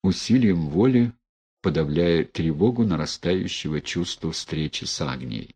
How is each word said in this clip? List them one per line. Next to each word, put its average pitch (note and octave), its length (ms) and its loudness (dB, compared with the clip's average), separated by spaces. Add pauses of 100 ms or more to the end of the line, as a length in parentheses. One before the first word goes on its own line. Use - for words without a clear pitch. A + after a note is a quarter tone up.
усилием F#2+ 640 2
воли A#2+ 440 4 (500)
подавляя E2 640 2
тревогу F#2 600 0
нарастающего E2+ 960 -4
чувства - 500 -6
встречи - 520 -6
с - 180 -8
Агнией. B1+ 540 -8